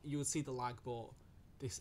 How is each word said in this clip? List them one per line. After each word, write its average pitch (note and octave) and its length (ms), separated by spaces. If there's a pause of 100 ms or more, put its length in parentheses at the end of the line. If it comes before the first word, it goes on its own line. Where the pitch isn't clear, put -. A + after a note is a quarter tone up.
you D3 160
would C#3 80
see D#3 140
the D3 100
lag, B2 240 (100)
but A#2+ 260 (500)
this, B2 200